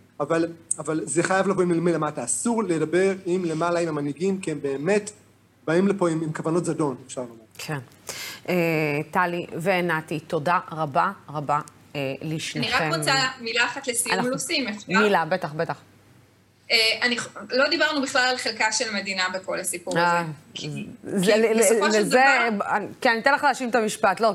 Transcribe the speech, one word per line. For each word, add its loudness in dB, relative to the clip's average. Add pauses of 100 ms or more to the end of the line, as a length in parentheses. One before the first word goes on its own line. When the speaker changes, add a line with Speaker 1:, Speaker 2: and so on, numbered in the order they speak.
(200)
Speaker 1:
אבל, 0 (320)
אבל -2
זה 0
חייב 2
לבוא 2
מ-, 0
מלמטה. 0
אסור -2
לדבר 2 (140)
עם 0
למעלה, 0
עם 0
המנהיגים, -2
כי -6
הם -4
באמת 0 (560)
באים 4
לפה 2
עם, 0
עם -4
כוונות -2
זדון, 0 (100)
אפשר -10
לומר. -12 (140)
Speaker 2:
כן. -6 (720)
אה, 0 (560)
טלי 0 (160)
ונתי, 0
תודה 0 (120)
רבה, 0 (180)
רבה, -2 (360)
אה, -4
לשניכם. -4
Speaker 3:
אני 0
רק -2
רוצה 2 (260)
מילה 0
אחת -6
לסיום, 0
Speaker 2:
אנחנו 0
Speaker 3:
לוסי, -4
אם -2
אפשר. -10
Speaker 2:
מילה, 4
בטח, -2
בטח. -2 (960)
Speaker 3:
אה, 4 (260)
אני 0
ח-, -8 (220)
לא 2
דיברנו 2
בכלל 2
על 2
חלקה -2
של -2
מדינה -2 (100)
בכל -6
הסיפור -4
Speaker 2:
אה, 4
Speaker 3:
הזה. -6 (240)
כי, -8 (180)
Speaker 2:
זה, 2
Speaker 3:
כי 6
Speaker 2:
ל-, 4
ל-, 2
Speaker 3:
בסופו 4
של 4
Speaker 2:
לזה, 2
Speaker 3:
דבר 4 (220)
Speaker 2:
אני, -2 (140)
כן, 2
אני 2
אתן 4
לך 0
להשלים 0
את -8
המשפט, 2
לא, 4